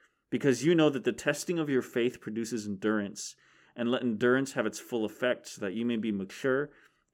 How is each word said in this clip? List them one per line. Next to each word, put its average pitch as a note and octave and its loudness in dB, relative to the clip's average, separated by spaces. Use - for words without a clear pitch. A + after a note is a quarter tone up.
because B2 2
you E3+ 6
know D#3 8
that B2+ -4
the B2 2
testing D3 -2
of D3 -2
your B2+ 4
faith B2 -2
produces A2 -6
endurance, G#2 -2
and A#2+ -2
let B2+ 0
endurance B2 2
have A#2+ 0
its G2+ -6
full A2+ -4
effect B2 -4
so - -12
that F#2+ -4
you A2+ -4
may A#2+ 0
be A2 -2
mature C3 -2